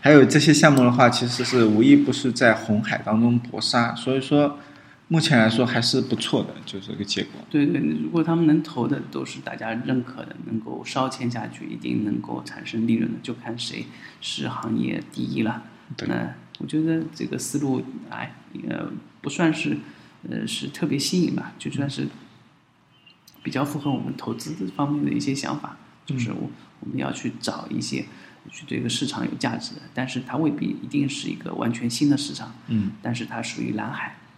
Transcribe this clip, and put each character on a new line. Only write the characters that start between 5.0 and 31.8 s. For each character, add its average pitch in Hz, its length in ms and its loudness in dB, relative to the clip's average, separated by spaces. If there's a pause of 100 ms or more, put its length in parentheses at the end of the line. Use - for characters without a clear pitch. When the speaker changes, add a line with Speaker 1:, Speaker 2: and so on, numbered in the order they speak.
Speaker 1:
目 165 140 4
前 135 160 4
来 110 100 8
说 120 160 4
还 120 160 0
是 123 220 2
不 - 140 -2
错 113 280 0
的， - 60 -10 (160)
就 98 140 -10
这 104 140 -12
个 101 120 -4
结 - 200 -2
果。 - 80 -16 (140)
Speaker 2:
对， 147 200 4
对， 170 120 2 (220)
如 156 80 -4
果 160 140 2
他 165 120 2
们 170 120 4
能 156 160 6
投 120 240 -2
的 - 120 0 (120)
都 - 120 -6
是 - 180 -10
大 - 140 -10
家 110 140 -8 (160)
认 127 180 0
可 - 200 -12
的， - 120 -14 (120)
能 113 120 -2
够 123 240 -8
烧 131 240 -2
钱 123 220 -4
下 113 180 -6
去， - 200 -12
一 - 80 -8
定 62 280 -2
能 104 160 0
够 - 240 -6
产 - 220 -14
生 117 220 -2
利 117 80 4
润 113 160 2
的， 117 100 -6
就 117 140 -8
看 117 220 -10
谁 - 280 -8 (340)
是 - 300 -6
行 - 260 -4
业 - 240 0 (140)
第 - 80 -6
一 - 220 -2
了。 117 180 -2 (340)
Speaker 1:
对。 - 140 -4
Speaker 2:
那 120 240 -2 (260)
我 - 60 -8
觉 156 160 -2
得 165 220 0 (100)
这 - 100 -8
个 - 140 -4
思 139 220 -4
路， 135 240 0 (260)
哎， - 240 -10 (340)
呃， 50 240 -6 (300)
不 143 80 -6
算 165 240 2
是， 147 240 -2 (500)
呃， - 200 -4
是 - 220 -6
特 156 180 -4
别 139 100 0
新 180 240 2
颖 - 140 2
吧， - 240 -6
就 - 100 -8
算 143 180 -2
是 139 200 -4 (1400)
比 139 80 -6
较 131 120 0
符 147 140 -4
合 143 140 -2
我 123 80 0
们 - 180 -6
投 113 160 -6
资 151 220 -10 (200)
方 147 160 0
面 147 140 0
的 143 60 0
一 - 80 0
些 139 160 -2
想 143 240 -4
法， - 180 -12 (320)
Speaker 1:
嗯。 135 80 -2
Speaker 2:
就 - 20 0
是 120 120 -2
我， - 180 -6 (300)
我 - 100 -10
们 - 80 -4
要 - 140 -2
去 - 280 -6
找 - 300 -6
一 - 100 -4
些 - 240 -4 (460)
去 - 160 -18
对 127 140 -6
这 123 40 -4
个 117 60 -2
市 - 160 -2
场 - 180 -4
有 123 140 -2
价 120 180 -4
值 - 200 -10
的， - 60 -16 (120)
但 127 160 -4
是 123 160 -6
它 - 100 -8
未 156 140 2
必 - 160 -2
一 - 220 -6
定 143 200 0
是 - 220 -8
一 - 60 -4
个 - 180 -10
完 117 180 -2
全 120 160 -2